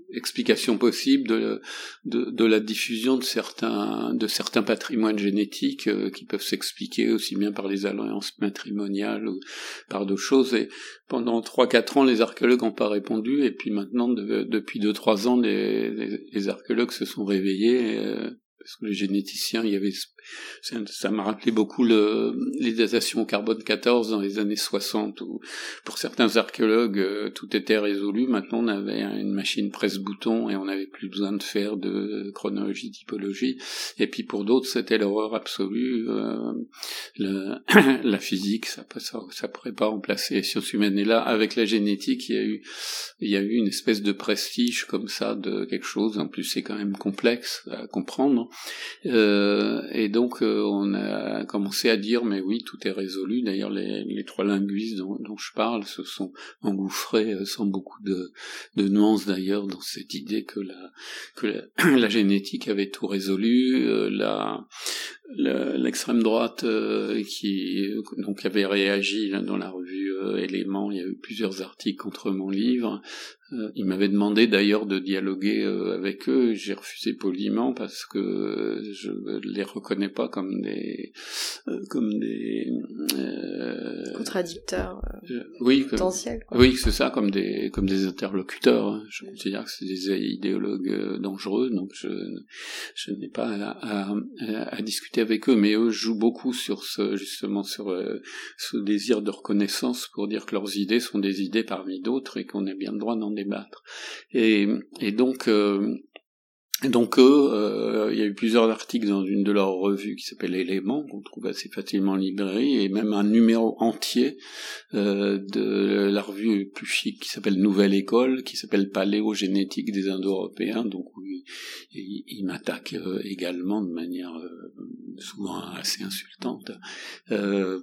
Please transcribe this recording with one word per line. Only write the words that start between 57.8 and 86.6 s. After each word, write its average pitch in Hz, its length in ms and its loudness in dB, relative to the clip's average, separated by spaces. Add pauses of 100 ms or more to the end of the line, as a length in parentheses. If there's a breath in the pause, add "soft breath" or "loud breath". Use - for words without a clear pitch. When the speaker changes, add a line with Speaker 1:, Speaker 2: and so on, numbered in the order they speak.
Speaker 1:
de, 92 280 -2 (440 loud breath)
de 101 120 4
nuances 104 380 6
d'ailleurs, 98 420 0
dans - 140 -8
cette - 320 -10
idée 107 300 -4
que - 160 -8
la, 92 320 -12 (440 loud breath)
que - 120 -2
la, 107 160 -4 (140)
<clears throat> 143 200 8
la 113 120 6
génétique 101 580 2
avait 101 220 0
tout - 180 -6
résolu, 113 800 2
euh, 52 220 2
la, 52 560 -2 (720 loud breath)
la, 135 420 0
l'extrême 123 460 2
droite, 113 400 2
euh, 107 600 0
qui, 98 640 -2 (300)
donc 101 280 -6
avait 98 200 2
réagi 98 640 2
là, 98 120 -2
dans 95 160 -2
la 95 120 -4
revue, 92 440 -6
euh, 98 240 -2
Éléments, 98 540 -2
il 98 60 -4
y 90 40 -4
a 87 60 -6
eu 98 100 -6
plusieurs 101 440 -4
articles 95 400 -6
contre 101 300 -6
mon 95 180 -2
livre. 107 520 0 (520 loud breath)
Euh, 110 220 -6
ils 101 100 -4
m'avaient 95 240 2
demandé 104 380 6
d'ailleurs 104 400 4
de 95 100 2
dialoguer, 95 640 0
euh, 95 320 -2
avec 95 340 -4
eux. 123 260 4
J'ai 98 180 -6
refusé - 400 -6
poliment 104 600 0
parce - 320 -8
que 104 760 -2 (100)
je 101 200 -8 (320)
les 101 200 -4
reconnais 101 460 -4
pas 117 200 -2
comme 98 320 -4
des... - 500 -6 (560 loud breath)
Euh, 190 120 -4 (100)
comme 110 300 0
des, 55 480 -4 (500)
euh, 50 840 -6 (140)
Speaker 2:
Contradicteurs, 185 840 -6 (280)
euh, 123 60 -6
Speaker 1:
euh, 120 80 -4 (180)
oui, 135 240 6
que - 60 -6
Speaker 2:
potentiels, 123 560 -2
quoi. 120 120 0
Speaker 1:
oui, 127 160 10